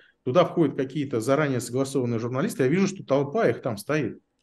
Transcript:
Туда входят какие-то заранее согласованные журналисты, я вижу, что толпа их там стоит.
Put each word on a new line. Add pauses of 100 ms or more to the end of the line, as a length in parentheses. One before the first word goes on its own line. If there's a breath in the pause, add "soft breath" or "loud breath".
(260 loud breath)
Туда
входят
какие-то
заранее
согласованные
журналисты,
я
вижу,
что
толпа
их
там
стоит. (240)